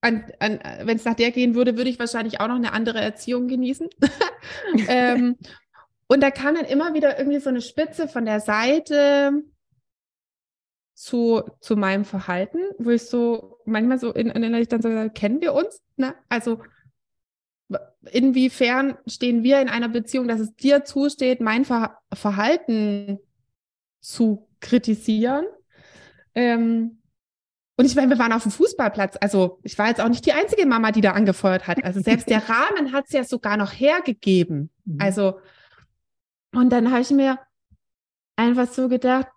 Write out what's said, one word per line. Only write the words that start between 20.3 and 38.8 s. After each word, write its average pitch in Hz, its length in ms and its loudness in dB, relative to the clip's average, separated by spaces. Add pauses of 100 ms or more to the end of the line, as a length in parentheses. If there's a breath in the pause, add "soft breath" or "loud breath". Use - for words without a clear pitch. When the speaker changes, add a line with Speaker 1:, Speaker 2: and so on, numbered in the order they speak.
Speaker 1:
es 220 160 -6
dir 285 300 2
zusteht, 269 560 -2
mein 233 240 0
Ver-, 226 320 -2 (160)
Verhalten 208 1040 -2 (840)
zu - 480 -2 (120)
kritisieren? 240 840 0 (880 soft breath)
Ähm, 233 680 0 (760)
und 254 80 6
ich 254 100 2
meine, 269 140 4
wir 254 100 4
waren 233 120 2
auf 226 120 0
dem 214 80 -2
Fußballplatz. 214 680 0
Also 190 440 0
ich - 140 -14
war 214 120 2
jetzt 233 100 -2
auch 220 80 2
nicht 233 180 0
die 320 60 2
einzige 415 340 2
Mama, 226 260 2
die 220 100 2
da 196 100 6
angefeuert 190 560 2
hat. 175 160 -2
Also 185 160 -4
selbst 220 300 0
der 214 140 4
Speaker 2:
<laughs> 220 60 -12
Speaker 1:
Rahmen 277 440 0
hat's 277 180 -4
ja 269 120 0
sogar 226 340 -4
noch 202 160 -2
hergegeben. 190 960 0 (160)
Speaker 2:
Mhm. 156 160 -6
Speaker 1:
Also, 190 380 0 (1120 loud breath)
und 247 160 4
dann 240 220 2
habe 247 100 2
ich 262 100 -2
mir 269 280 2 (1000)
einfach 240 340 2
so 254 160 -2